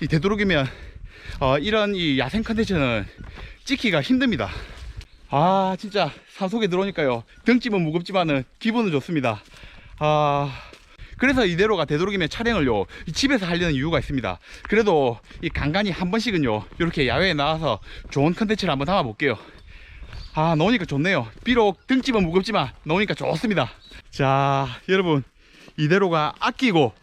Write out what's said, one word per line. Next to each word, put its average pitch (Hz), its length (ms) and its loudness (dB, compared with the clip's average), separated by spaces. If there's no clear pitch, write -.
이 139 60 -2
되도록이면, 180 580 2
어, 135 160 4
이런 208 360 0
이 160 260 0
야생 139 240 -2
컨텐츠는 165 600 0
찍기가 202 360 0
힘듭니다. 226 480 0
아, 185 480 2
진짜 185 320 -2
산속에 202 320 -2
들어오니까요, 170 560 0
등짐은 226 380 2
무겁지만은 165 640 0
기분은 220 320 0
좋습니다. 131 500 -2
아... 147 500 2
그래서 254 300 2
이대로가 175 380 2
되도록이면 170 440 0
촬영을요, 147 560 0
이 175 40 -6
집에서 254 360 0
하려는 170 260 0
이유가 147 260 0
있습니다. 110 400 -4
그래도 160 500 2
이 165 80 -4
간간히 165 420 0
한 175 200 -4
번씩은요, 175 520 0
이렇게 170 280 0
야외에 160 260 2
나와서 151 460 0
좋은 147 240 2
컨텐츠를 202 360 0
한번 139 140 -2
담아볼게요. 143 500 0
아, 160 200 2
나오니까 185 300 2
좋네요. 143 420 0
비록 226 440 2
등짐은 247 360 2
무겁지만 180 460 0
나오니까 175 320 0
좋습니다. 151 560 0
자, 139 560 2
여러분, 175 360 2
이대로가 160 640 2
아끼고 202 640 2